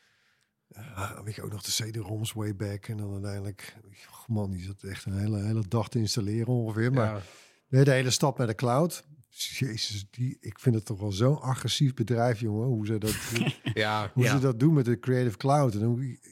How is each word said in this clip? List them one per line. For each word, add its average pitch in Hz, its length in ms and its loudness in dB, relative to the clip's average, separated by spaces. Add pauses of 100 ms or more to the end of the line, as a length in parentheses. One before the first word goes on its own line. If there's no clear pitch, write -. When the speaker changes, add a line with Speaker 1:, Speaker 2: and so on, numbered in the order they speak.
(680)
Speaker 1:
eh, 101 560 -10
weet 107 120 -10
je, 104 80 -12
ook 104 80 -8
nog 101 120 -10
de - 200 -2
C 110 100 -8
D-roms 110 400 -6
way 104 220 -4
back. 101 300 -6
En 110 120 -8
dan 101 160 -6
uiteindelijk, 101 640 -8 (520)
man, 104 240 -2
die 90 120 -6
zat 98 200 -12
echt 95 220 -10
een 98 120 -4
hele, 104 260 0
hele 110 240 0
dag 110 220 0
te 120 100 -2
installeren 110 540 0
ongeveer. 113 400 2
Maar 123 120 4 (100)
Speaker 2:
Ja. 98 60 -8 (460)
Speaker 1:
nee, 131 160 6
de 139 80 8
hele 127 180 4
stap 135 280 2
naar 123 100 2
de 110 80 -2
cloud. 135 480 0 (300)
Jezus, 107 760 -6
die, 127 320 -4
ik - 180 -12
vind 120 160 4
het 107 100 -2
toch 101 140 -8
wel 101 120 -4
zo'n 127 300 2
agressief 127 520 0
bedrijf, 117 460 2
jongen. 110 280 -2
Hoe 110 180 0
ze 110 120 0
dat, 104 160 0
Speaker 2:
<laughs> 117 600 -2
Ja. 107 400 0
Speaker 1:
hoe 123 100 4
Speaker 3:
Ja. 117 120 4
Speaker 1:
ze 135 40 2
dat 127 200 2
doen 156 140 6
met 139 120 4
de 120 140 2
Creative 127 380 0
Cloud. 135 380 4
En 104 80 0
hoe, 120 340 0 (140)